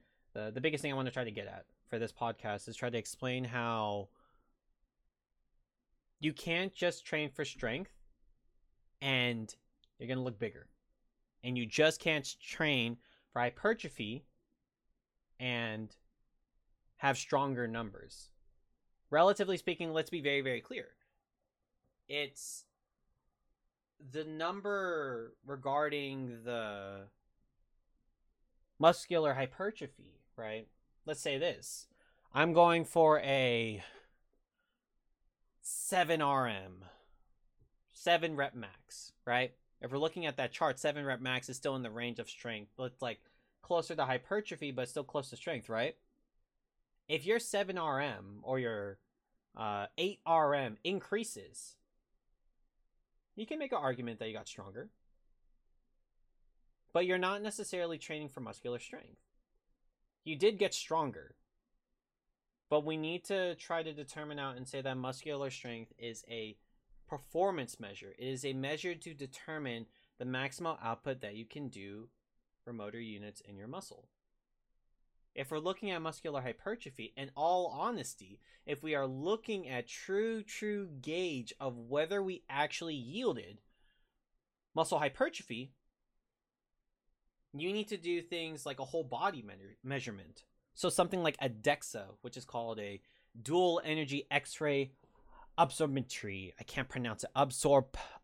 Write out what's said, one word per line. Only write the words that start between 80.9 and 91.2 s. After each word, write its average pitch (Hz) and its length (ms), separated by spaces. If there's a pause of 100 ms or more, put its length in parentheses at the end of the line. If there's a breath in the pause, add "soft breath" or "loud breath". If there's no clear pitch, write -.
gauge 156 580
of 127 180
whether 147 440
we 190 280
actually 151 460
yielded 127 640 (1120)
muscle 160 240
hypertrophy, 139 720 (1800)
you 165 200
need 208 140
to 208 100
do 170 240
things 165 440
like 135 140
a 135 60
whole 160 180
body 139 380
me-, 98 140 (280)
measurement. 117 600 (320)
So - 140
something 180 340